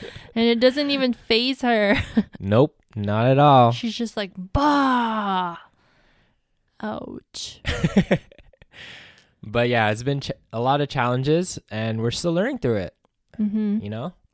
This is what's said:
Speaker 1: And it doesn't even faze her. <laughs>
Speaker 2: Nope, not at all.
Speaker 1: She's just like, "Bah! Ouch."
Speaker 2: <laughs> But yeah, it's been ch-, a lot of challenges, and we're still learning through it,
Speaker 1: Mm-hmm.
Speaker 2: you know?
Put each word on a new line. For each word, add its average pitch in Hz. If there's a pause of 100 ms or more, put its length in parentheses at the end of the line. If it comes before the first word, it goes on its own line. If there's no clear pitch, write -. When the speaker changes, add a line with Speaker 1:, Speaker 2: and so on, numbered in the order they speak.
(340)
Speaker 1:
And 226
it 233
doesn't 277
even 262
faze 247
her. 214 (240)
<laughs> -
Speaker 2:
Nope, 117 (180)
not 104
at 135
all. 135
Speaker 1:
She's 214
just 233
like, 202
"Bah! 226 (1200)
Ouch." -
Speaker 2:
<laughs> - (1800)
But 120
yeah, 113
it's 110
been 139
ch-, - (200)
a 113
lot 135
of 143
challenges, 135 (140)
and 110
we're 117
still 170
learning 226
through 113
it, - (420)
Speaker 1:
Mm-hmm. 214
Speaker 2:
you 101
know? 139 (220)